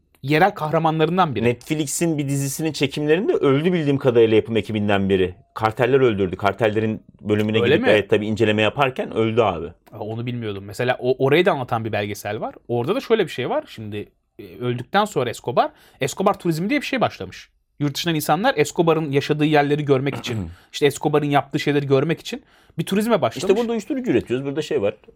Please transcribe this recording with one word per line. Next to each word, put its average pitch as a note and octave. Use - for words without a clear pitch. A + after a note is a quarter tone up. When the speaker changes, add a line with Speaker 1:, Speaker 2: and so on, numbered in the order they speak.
Speaker 1:
yerel D#3
kahramanlarından D#3+
biri. A2+
Speaker 2:
Netflix'in D3+
bir C#3+
dizisinin C#3
çekimlerinde D#3
öldü D3
bildiğim C#3+
kadarıyla A2+
yapım A2
ekibinden G#2
biri. F#2
Karteller A#2
öldürdü. G2
Kartellerin G#2+
bölümüne G#2+
Speaker 1:
Öyle A#2
Speaker 2:
gidip A#3
Speaker 1:
mi? -
Speaker 2:
evet, D3+
tabii G#2
inceleme G#2+
yaparken C3
öldü A2
abi. E2+
Speaker 1:
Aa, G#2+
onu A2
bilmiyordum. A2
Mesela B2
o, C3
orayı D#3+
da G3
anlatan A#2+
bir G#2+
belgesel G#2
var. B3+
Orada A#2+
da C4
şöyle A3
bir -
şey B2+
var. D4+
Şimdi, G#2+
e, F#2+
öldükten B2
sonra C#3
Escobar, D#3+
Escobar F#3+
turizmi E3+
diye C#4+
bir -
şey C4
başlamış. -
Yurt C#3+
dışından E3+
insanlar E3
Escobar'ın D#3+
yaşadığı D3
yerleri D3
görmek C#3
için, G#2
Speaker 2:
<clears throat> -
Speaker 1:
işte -
Escobar'ın D3
yaptığı C#3+
şeyleri C#3+
görmek C#3
için -
bir E3+
turizme G#3
başlamış. A2+
Speaker 2:
İşte F#3+
burada A#3
uyuşturucu B3
üretiyoruz. B2+
Burada C#3+
şey D3+
var. G2+